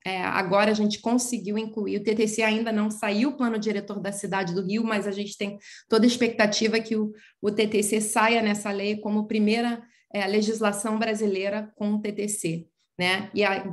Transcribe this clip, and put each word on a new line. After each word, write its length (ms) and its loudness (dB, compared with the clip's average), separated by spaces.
é, 160 -2
agora 500 4
a 20 4
gente 260 0
conseguiu 580 -2
incluir, 400 -4
o 60 -4
T 100 0
T 140 2
C 140 -2
ainda 300 2
não 200 0
saiu 380 0
o 80 -6
plano 200 0
diretor 420 -4
da 120 -4
cidade 420 -2
do 120 -2
Rio, 180 0
mas 240 0
a 40 -2
gente 260 -6
tem 200 -6
toda 180 6
a 20 8
expectativa 720 2
que 160 -4
o, 160 0
o 80 0
T 180 0
T 140 2
C 200 0
saia 400 2
nessa 300 0
lei 260 -2
como 300 -2
primeira, 540 0
é, 140 -2
legislação 680 0
brasileira 760 -2
com 180 -2
o 80 -2
T 120 -6
T 160 -4
C, 380 -4
né? 360 0
E 100 2
a-, 300 0